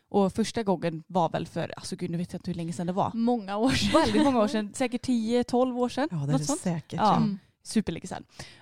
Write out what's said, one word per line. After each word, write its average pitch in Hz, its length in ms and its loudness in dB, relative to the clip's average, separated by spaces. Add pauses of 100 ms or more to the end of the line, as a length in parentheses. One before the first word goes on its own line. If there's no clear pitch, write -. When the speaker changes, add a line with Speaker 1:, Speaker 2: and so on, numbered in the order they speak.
Speaker 1:
Och 196 240 2
första 226 300 -2
gången 170 440 -2
var 170 240 0
väl 175 160 -4
för, - 300 -6
alltså - 200 -10
gud, 175 140 -6
nu 170 80 -4
vet 175 140 -6
jag 180 60 -8
inte - 120 -8
hur 170 60 -4
länge 170 160 -6
sedan 175 140 -6
det 175 60 -2
var. 180 220 0
Speaker 2:
Många 226 420 0
år 240 140 2
sedan. 262 300 4
Speaker 1:
Väldigt 254 240 4
många 262 160 4
år 254 80 4
sedan, 214 260 -2
säkert 247 280 -2
tio, 240 420 0
tolv 247 340 0
år 247 100 0
sedan. 269 220 -2
Speaker 3:
Ja, 170 60 -4
det 143 60 -2
är 139 40 -2
Speaker 1:
Något 147 140 2
Speaker 3:
det 151 40 -4
Speaker 1:
sånt. 277 160 -2
Speaker 3:
säkert, 170 400 -4
Speaker 1:
Ja, - 60 0
Speaker 3:
ja. 185 100 6
Speaker 2:
Mm. 208 220 2 (240)
Speaker 1:
superlänge - 440 -2
sedan. - 180 -10 (380)